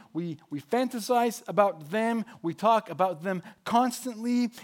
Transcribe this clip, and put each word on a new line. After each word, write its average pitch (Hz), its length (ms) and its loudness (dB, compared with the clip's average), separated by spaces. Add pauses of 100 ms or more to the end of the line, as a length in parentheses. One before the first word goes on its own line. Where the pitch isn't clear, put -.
(120)
we, 165 260 -4 (120)
we 143 100 -6
fantasize 240 840 0
about 165 460 2
them, 226 320 0 (180)
we 165 100 -2
talk 214 380 2
about 165 320 0
them 185 220 -4 (200)
constantly. 240 880 0 (140)